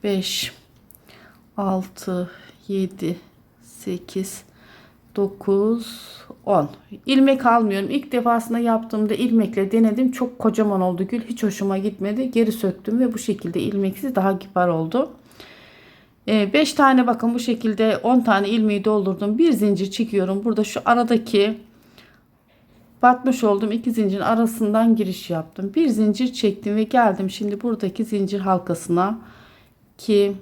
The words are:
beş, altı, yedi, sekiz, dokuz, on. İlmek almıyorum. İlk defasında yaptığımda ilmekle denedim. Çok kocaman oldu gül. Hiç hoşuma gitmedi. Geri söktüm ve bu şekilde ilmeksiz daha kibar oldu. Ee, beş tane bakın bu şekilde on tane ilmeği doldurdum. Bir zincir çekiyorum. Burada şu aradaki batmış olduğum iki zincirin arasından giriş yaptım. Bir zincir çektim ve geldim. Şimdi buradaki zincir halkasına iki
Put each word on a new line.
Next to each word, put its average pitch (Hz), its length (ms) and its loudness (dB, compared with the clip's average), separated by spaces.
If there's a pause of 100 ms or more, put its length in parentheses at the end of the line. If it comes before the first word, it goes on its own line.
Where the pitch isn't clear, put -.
beş, - 480 -4 (1040)
altı, 185 720 -4 (380)
yedi, 190 480 -4 (460)
sekiz, - 840 -10 (720)
dokuz, 202 1000 -2 (300)
on. 165 240 2 (360)
İlmek 269 400 4
almıyorum. 214 440 2
İlk 277 220 -4
defasında 233 460 0
yaptığımda 220 560 0
ilmekle 214 580 0
denedim. 226 400 4
Çok - 260 -6
kocaman 214 420 2
oldu 185 280 0
gül. 233 120 -4
Hiç 226 220 -8
hoşuma 196 360 -2
gitmedi. 208 520 -4
Geri 226 220 2
söktüm 214 480 -4
ve 240 120 2
bu - 60 -8
şekilde 185 420 -4
ilmeksiz 202 540 -4
daha 190 240 0
kibar 180 300 -2
oldu. 165 420 -2 (1160)
Ee, 208 240 2
beş 294 200 2
tane 262 340 6
bakın 233 280 0
bu 247 40 -2
şekilde 220 580 0
on 247 240 4
tane 202 280 2
ilmeği 214 360 2
doldurdum. 202 540 0
Bir 330 140 6
zincir 196 380 2
çekiyorum. 196 540 -2
Burada 214 200 0
şu - 200 -6
aradaki 226 760 2 (1400)
batmış 254 420 2
olduğum 202 280 0
iki 233 180 -4
zincirin 202 320 -2
arasından 226 720 2
giriş 185 340 -4
yaptım. 170 440 -6
Bir 320 140 2
zincir 214 440 0
çektim 202 440 -2
ve 220 60 0
geldim. 208 480 0
Şimdi 208 320 -6
buradaki 226 420 -4
zincir 196 360 -2
halkasına 185 760 0 (760)
iki 202 480 2